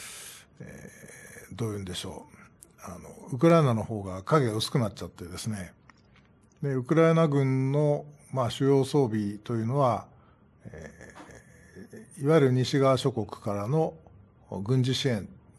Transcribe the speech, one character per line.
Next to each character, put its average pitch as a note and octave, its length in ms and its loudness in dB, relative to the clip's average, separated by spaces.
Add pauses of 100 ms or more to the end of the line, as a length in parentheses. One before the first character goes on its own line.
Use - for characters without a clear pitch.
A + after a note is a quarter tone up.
(600)
え - 300 -18 (600)
ー、 F#2+ 40 -16
ど A2+ 120 -4
う G#2 60 -6
い - 20 -8
う - 20 -8
ん G2 60 -10
で F2+ 100 -10
し - 120 -8
ょ - 200 -14 (580)
う。 F#2+ 60 -14
あ F2 80 -14
の、 - 100 -20 (240)
ウ C3 60 -6
ク E3 100 4
ラ E3+ 120 8
イ - 20 6
ナ B2+ 120 2
の G#2+ 100 -2
方 G#2+ 180 -8
が F#2 200 -10
影 D3+ 240 2
が G#2+ 80 -2
薄 A2 180 -4
く D3+ 60 2
な A2+ 100 0
っ - 60 -10
ち - 80 -14
ゃ F2 40 -8
っ E2 40 -14
て - 160 -14
で F2+ 120 -12
す - 80 -10
ね。 G2 260 -8 (920)
で、 C#3 120 -2
ウ B2+ 80 -2
ク D#3 120 0
ラ E3 180 6
イ - 20 2
ナ E3 140 4
軍 C3+ 440 2
の、 D3 320 0 (280)
ま B2+ 120 0
あ、 A#2+ 60 -2
主 C#3 140 -2
要 C3+ 200 6
装 C3+ 240 2
備 G#2+ 300 -4
と - 160 -8
い A2+ 80 -2
う A2 40 -4
の C3 120 -2
は、 C#3 280 0 (600)
え - 260 -16 (1300)
ー、 C#3+ 40 -12
い C#3 40 -2
わ D#3 100 6
ゆ D3 60 6
る C3 100 6
西 B2+ 260 2
側 C3+ 180 4
諸 B2+ 160 0
国 G#2 140 -4
か - 280 -6
ら G2+ 120 -6
の D#3+ 280 -2 (680)
軍 B2+ 200 2
事 B2+ 120 0
支 - 140 -2
援 G#2+ 200 -2 (300)